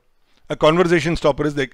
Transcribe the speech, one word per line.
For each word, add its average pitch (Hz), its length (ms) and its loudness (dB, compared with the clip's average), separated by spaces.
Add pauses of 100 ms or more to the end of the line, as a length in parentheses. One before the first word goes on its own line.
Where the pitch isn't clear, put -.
(500)
A 151 60 -6
conversation 165 600 2
stopper 147 320 0
is 147 100 -4
like, 135 160 -6